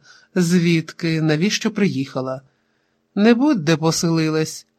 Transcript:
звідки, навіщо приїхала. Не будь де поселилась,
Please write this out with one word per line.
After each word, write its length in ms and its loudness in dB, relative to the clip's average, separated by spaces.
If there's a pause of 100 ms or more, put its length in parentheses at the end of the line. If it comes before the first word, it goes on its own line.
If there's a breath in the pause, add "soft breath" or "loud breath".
(340 soft breath)
звідки, 880 0
навіщо 480 0
приїхала. 680 -4 (760)
Не 200 4
будь 300 2
де 120 2
поселилась, 880 -2 (120)